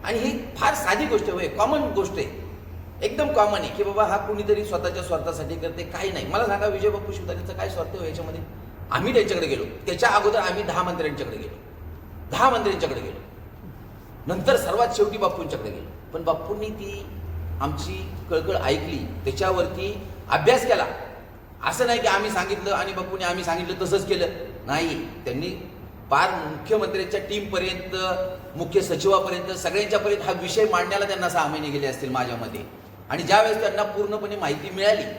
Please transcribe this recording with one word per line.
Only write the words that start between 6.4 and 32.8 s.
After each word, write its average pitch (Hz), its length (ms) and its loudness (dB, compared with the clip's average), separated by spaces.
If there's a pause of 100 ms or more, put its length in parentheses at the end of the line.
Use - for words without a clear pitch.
सांगा, 202 220 2
विजय 202 220 4
बापू 202 220 -4
शिवतारेंचा 180 420 -6
काय - 160 -4
स्वार्थ 170 300 -4
आहे 165 100 -4
याच्यामध्ये? 160 320 -6 (500)
आम्ही 156 220 2
त्यांच्याकडे 185 340 4
गेलो, 135 160 0
त्याच्या - 460 2
अगोदर 220 300 6
आम्ही 190 240 0
दहा 180 200 0
मंत्र्यांच्याकडे 147 540 -2
गेलो, - 180 -10 (760)
दहा 254 180 6
मंत्र्यांच्याकडे 202 520 0
गेलो, - 180 -8 (1080)
नंतर 185 280 4
सर्वात 233 400 4
शेवटी 208 220 4
बापूंच्याकडे 165 520 0
गेलो. - 440 -12
पण 165 100 -4
बापूंनी 208 440 0
ती 202 380 -8 (560)
आमची 135 480 -4 (200)
कळकळ 165 260 2
ऐकली, - 420 0
त्याच्यावरती 185 1040 -2 (300)
अभ्यास 214 360 6
केला. 190 180 6 (840)
असं 240 180 2
नाही 240 140 4
की 233 60 4
आम्ही 202 220 2
सांगितलं 202 420 0
आणि 190 220 0
बापूंनी 185 320 -4
आम्ही 175 180 0
सांगितलं 175 420 -2
तसंच 185 220 2
केलं, 190 200 2 (380)
नाही. 156 600 -2
त्यांनी 139 240 -2 (640)
पार 143 200 6
मुख्यमंत्र्यांच्या 185 880 0
टीमपर्यंत, 190 760 -2 (640)
मुख्य 170 240 2
सचिवापर्यंत, 185 680 2
सगळ्यांच्यापर्यंत 202 720 2
हा 190 100 0
विषय 180 400 2
मांडण्याला 180 360 2
त्यांना 180 220 0
सहा 165 180 2
महिने 151 220 -2
गेले 143 180 0
असतील 131 220 -4
माझ्या 123 260 0
मते. 113 320 -8 (420)